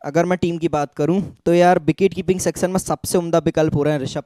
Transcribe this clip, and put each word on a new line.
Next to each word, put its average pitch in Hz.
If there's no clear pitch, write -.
अगर 160
मैं 180
टीम 170
की 160
बात 147
करूं 165
तो 170
यार, 175
विकेट 170
कीपिंग 185
सेक्शन 180
में 185
सबसे -
उम्दा 170
विकल्प 156
हो 147
रहे 151
हैं 147
ऋषभ 143